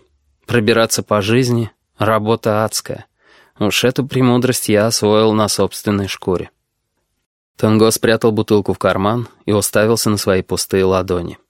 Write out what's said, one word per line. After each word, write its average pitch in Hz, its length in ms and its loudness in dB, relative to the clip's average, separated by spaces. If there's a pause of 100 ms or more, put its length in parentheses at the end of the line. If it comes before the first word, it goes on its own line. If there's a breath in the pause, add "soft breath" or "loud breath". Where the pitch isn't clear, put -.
(480)
Пробираться 113 560 2
по 104 180 0
жизни — 117 480 0 (300)
работа 110 680 0
адская. - 400 -8 (540 soft breath)
Уж 107 240 0
эту 127 240 0
премудрость 123 600 0
я 104 180 4
освоил 107 460 2
на 107 160 0
собственной 98 580 -2
шкуре. - 420 -6 (1080)
Тонго 110 340 4
спрятал 113 400 0
бутылку 104 420 0
в - 60 -6
карман 104 480 -2 (180)
и 101 60 -2
уставился 107 580 0
на 104 80 0
свои 95 240 0
пустые 95 440 -2
ладони. 92 520 -2 (120)